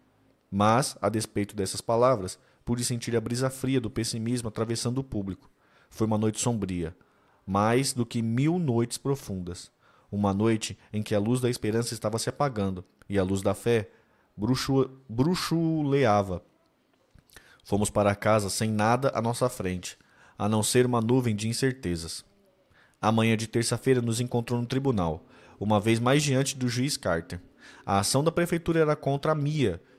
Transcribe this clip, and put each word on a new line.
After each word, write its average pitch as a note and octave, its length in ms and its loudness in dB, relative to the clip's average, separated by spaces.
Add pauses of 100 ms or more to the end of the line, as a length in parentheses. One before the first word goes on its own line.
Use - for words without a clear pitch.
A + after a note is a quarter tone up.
(500)
Mas, G#2+ 520 4
a G2 60 2
despeito G#2+ 480 -4
dessas G2 240 -4
palavras, A#2 580 2 (260)
pude A#2+ 200 -2
sentir A#2 320 -2
a A2+ 40 2
brisa A#2+ 300 -2
fria C3 300 0
do A2 100 -6
pessimismo A#2 580 -4
atravessando A#2 500 -4
o C3+ 60 -4
público. G2+ 460 -6 (400)
Foi - 160 -2
uma A2 120 2
noite G#2+ 220 0
sombria, F#2+ 560 -4 (480)
mais A2+ 480 2
do A#2+ 140 -2
que A#2 160 -4
mil C3+ 380 2
noites B2 360 0
profundas. F#2+ 760 -6 (380)
Uma G2+ 220 2
noite G#2+ 460 0 (140)
em G#2+ 100 -4
que G#2+ 120 -4
a G#2 40 4
luz A#2 220 0
da B2 100 0
esperança A#2 420 -2
estava A2 260 -4
se - 100 -4
apagando G#2 560 -2 (240)
e G2+ 100 0
a F#2+ 40 4
luz F#2+ 200 0
da G2 120 2
fé A2+ 360 0 (460)
bruxu-, C3 540 0 (180)
bruxuleava. C#3 1300 0 (1200)
Fomos G#2 260 0
para G2+ 240 2
casa G#2+ 340 2
sem A2 220 -2
nada A#2 440 2
à - 60 -2
nossa A#2+ 280 -2
frente, F2+ 500 -6 (400)
a G#2 100 0
não G#2+ 140 2
ser B2 240 4
uma B2 140 2
nuvem A#2 360 2
de G#2+ 120 -4
incertezas. A2+ 760 -4 (760)
A G#2+ 120 2
manhã A2+ 240 4
de A2 100 -4
terça-feira A#2+ 540 0
nos A#2 200 -2
encontrou A#2+ 380 -2
no A#2+ 80 -4
tribunal, A2+ 600 -2 (340)
uma G#2 180 4
vez A2+ 220 4
mais C3 220 4
diante C3+ 340 0
do B2+ 120 -2
juiz B2 280 0
Carter. F2 440 -2 (440)
A G2+ 140 2
ação C3 260 0
da E3 80 2
prefeitura E3+ 480 0
era D3+ 160 4
contra C#3 360 -2
a - 20 4
Mia C#3+ 460 0 (180)